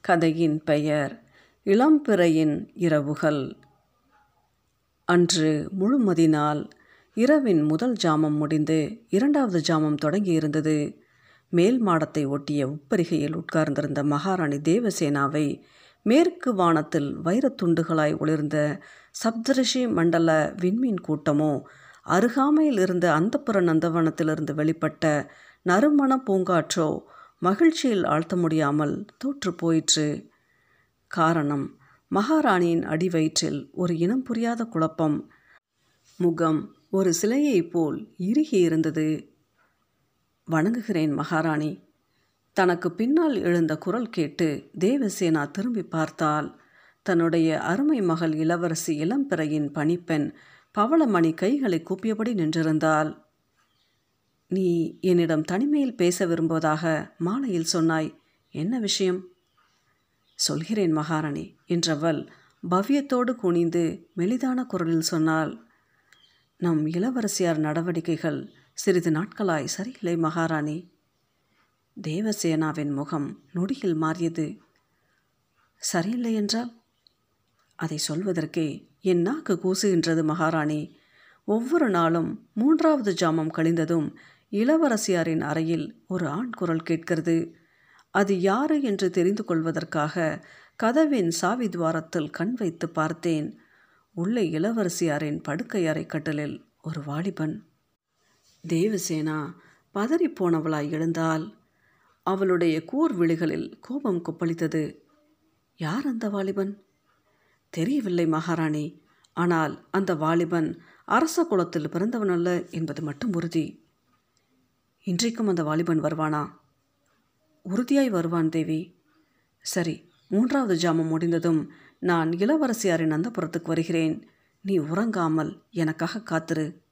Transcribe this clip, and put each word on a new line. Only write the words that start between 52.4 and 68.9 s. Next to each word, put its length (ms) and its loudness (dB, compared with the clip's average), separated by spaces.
"நீ 540 0
என்னிடம் 420 2
தனிமையில் 520 0
பேச 300 2
விரும்புவதாக 580 0
மாலையில் 460 -2
சொன்னாய். 560 0
என்ன 280 -4
விஷயம்?" 480 -2
"சொல்கிறேன் 560 0
மகாராணி" 680 -4
என்றவள் 600 0
பவ்யத்தோடு 640 0
குனிந்து 840 0
மெலிதான 480 -2
குரலில் 360 0
சொன்னாள். 640 0
"நம் 300 0
இளவரசியார் 720 -2
நடவடிக்கைகள் 920 -2
சிறிது 380 0